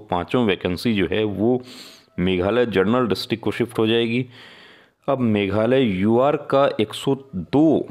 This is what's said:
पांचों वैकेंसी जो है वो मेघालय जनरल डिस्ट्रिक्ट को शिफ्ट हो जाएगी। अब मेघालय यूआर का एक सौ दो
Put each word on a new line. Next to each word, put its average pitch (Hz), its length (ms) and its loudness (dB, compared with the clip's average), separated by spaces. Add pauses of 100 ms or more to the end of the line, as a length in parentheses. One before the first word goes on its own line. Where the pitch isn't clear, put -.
पांचों 95 400 -2
वैकेंसी 95 480 -2
जो 101 160 0
है 107 140 0
वो 107 360 0 (600)
मेघालय 92 480 0
जनरल 107 400 2
डिस्ट्रिक्ट 113 360 -4
को 107 60 -2
शिफ्ट - 280 -4
हो 113 80 2
जाएगी। 117 380 0 (840)
अब 135 120 0
मेघालय 110 640 2
यूआर 113 540 2 (100)
का 135 220 2 (120)
एक - 140 -4
सौ - 200 -2 (200)
दो 131 560 2